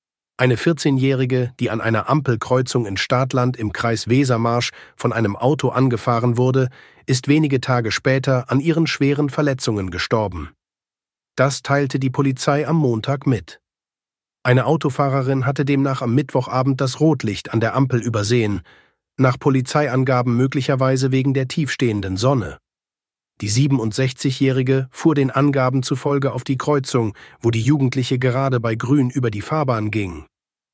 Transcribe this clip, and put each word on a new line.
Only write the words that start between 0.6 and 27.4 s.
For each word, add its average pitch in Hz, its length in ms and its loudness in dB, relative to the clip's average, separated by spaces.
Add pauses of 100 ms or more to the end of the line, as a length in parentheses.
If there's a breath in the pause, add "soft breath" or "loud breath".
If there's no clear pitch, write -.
die 117 100 -2
an 110 100 -4
einer 110 300 -2
Ampelkreuzung 127 800 0
in 98 100 -4
Startland 127 580 0
im 107 160 -4
Kreis 117 360 -2
Wesermarsch 120 640 2 (240 loud breath)
von 123 180 -2
einem 104 220 0
Auto 135 340 0
angefahren 120 680 0
wurde, 127 320 2 (360 loud breath)
ist 131 220 -2
wenige 143 340 2
Tage 120 300 0
später 131 580 0
an 131 100 2
ihren 160 280 0
schweren 143 420 0
Verletzungen 127 640 -2
gestorben. 90 600 -4 (840)
Das 135 260 0
teilte 139 380 0
die 135 100 0
Polizei 135 580 0
am 165 100 2
Montag 135 500 0
mit. 113 340 -2 (800)
Eine 127 240 2
Autofahrerin 135 800 0
hatte 139 200 0
demnach 135 360 0
am 120 140 0
Mittwochabend 131 680 0
das 131 180 -2
Rotlicht 139 540 0
an 117 60 2
der 113 160 0
Ampel 127 260 2
übersehen, 107 600 0 (560 soft breath)
nach 131 200 2
Polizeiangaben 131 960 0
möglicherweise 131 760 0
wegen 131 240 0
der 135 120 0
tiefstehenden 104 720 -2
Sonne. 107 400 0 (840)
Die 104 100 -4
siebenundsechzigjährige 131 1400 0
fuhr - 240 2
den 139 160 2
Angaben 135 540 2
zufolge 139 500 -2
auf 127 100 -6
die 135 140 -2
Kreuzung, 131 580 0 (240 loud breath)
wo 117 120 2